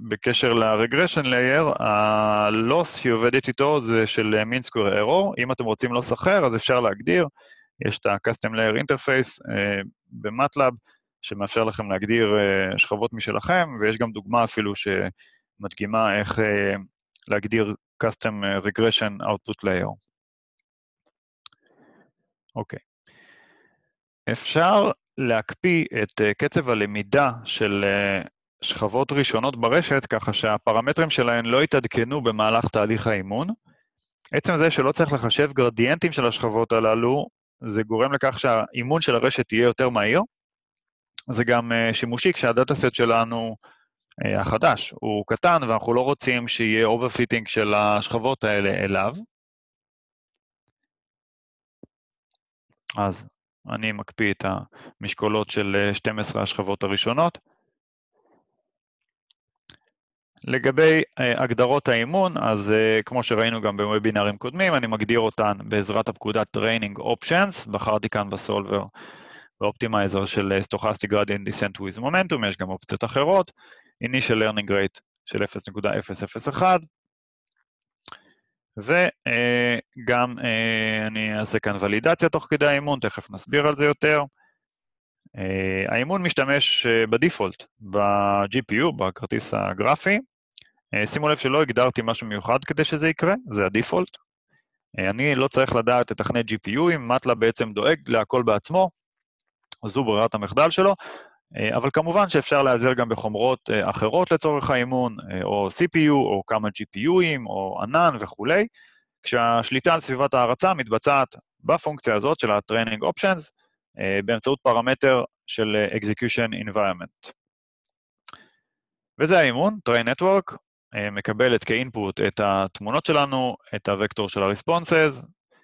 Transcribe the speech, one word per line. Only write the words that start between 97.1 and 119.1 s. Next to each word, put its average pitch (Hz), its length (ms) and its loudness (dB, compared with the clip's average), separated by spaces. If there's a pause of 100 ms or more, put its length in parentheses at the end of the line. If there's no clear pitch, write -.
בעצם 113 380 0
דואג 131 340 0
להכל 117 360 0
בעצמו, 160 460 2 (960)
זו 113 180 0
ברירת 110 300 2
המחדל 107 360 2
שלו. 190 240 2 (640)
אה, 107 200 -2
אבל 123 160 0
כמובן 170 360 2
שאפשר 143 340 2
להיעזר 127 300 4
גם 120 160 0
בחומרות, 113 600 -2
אה, 101 200 0
אחרות 131 420 0
לצורך 151 380 0
האימון, 123 480 0 (140)
אה, 92 120 -4
או 98 280 -2
סי 170 160 0
פי 165 120 0
יו, 151 160 6
או 101 320 2
כמה 107 220 -2
ג'י 101 160 -10
פי - 140 -14
יו'ים, 156 480 0
או 98 360 -6
ענן 151 360 2
וכולי, 143 480 0 (560)
כשהשליטה 117 720 2
על 160 80 0
סביבת 135 320 -2
ההרצה 127 400 2
מתבצעת 131 540 0 (320)
בפונקציה 147 560 -2
הזאת 135 240 0
של 113 120 0
ה-Training 110 480 0
Options, 180 520 0 (480)
אה, 98 260 0
באמצעות 117 380 0
פרמטר 127 600 4 (240)
של, 107 280 -2
אה, 107 220 0
Execution 107 720 -4
Environment. 95 600 -4 (1900)